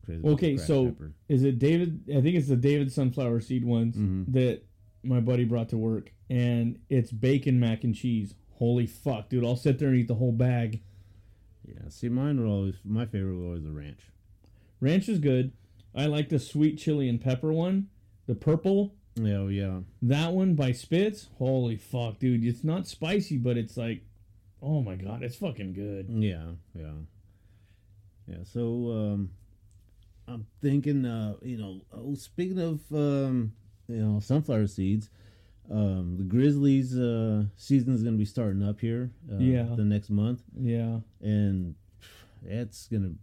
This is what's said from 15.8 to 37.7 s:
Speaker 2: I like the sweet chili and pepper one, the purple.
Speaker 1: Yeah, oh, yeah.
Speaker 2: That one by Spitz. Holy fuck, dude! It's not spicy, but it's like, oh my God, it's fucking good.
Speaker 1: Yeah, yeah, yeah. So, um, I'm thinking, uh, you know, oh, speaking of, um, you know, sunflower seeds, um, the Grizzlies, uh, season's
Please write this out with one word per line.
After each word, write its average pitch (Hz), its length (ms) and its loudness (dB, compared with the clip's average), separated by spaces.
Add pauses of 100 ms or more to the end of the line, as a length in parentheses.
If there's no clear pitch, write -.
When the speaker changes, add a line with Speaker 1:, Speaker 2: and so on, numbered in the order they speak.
Speaker 2:
I 139 120 0
like 147 240 0
the 151 80 2
sweet 151 400 0
chili 143 320 0
and 117 100 0
pepper 131 320 0
one, 185 360 0 (380)
the 120 80 0
purple. 190 600 2 (220)
Speaker 1:
Yeah, 107 240 0
oh, 98 80 -2
yeah. 98 320 -2 (200)
Speaker 2:
That 147 320 2
one 190 220 4
by 135 180 2
Spitz. 202 640 -2
Holy 127 400 0
fuck, 117 440 -6
dude! 123 220 2
It's 120 220 -2
not 170 220 -2
spicy, 175 500 -2
but 120 220 0
it's 113 180 -6
like, 117 260 -6 (600)
oh 151 200 -2
my 98 140 -6
God, 107 260 -8
it's 123 140 -8
fucking 104 380 -6
good. 98 340 -8
Speaker 1:
Yeah, 92 440 -2 (220)
yeah, 78 180 -12 (1300)
yeah. 87 180 -12
So, 120 460 -4
um, 104 400 -2 (960)
I'm 117 200 -12 (140)
thinking, 143 460 2
uh, 110 360 -4
you 123 140 -8
know, 98 240 -10 (120)
oh, 120 220 -8
speaking 185 460 -6
of, 160 200 -2 (120)
um, 135 600 0 (360)
you 117 160 -6
know, 107 160 2
sunflower 131 460 2
seeds, 98 420 0 (640)
um, 95 480 0
the 98 60 -2
Grizzlies, 135 720 4
uh, 113 460 0 (120)
season's 127 460 2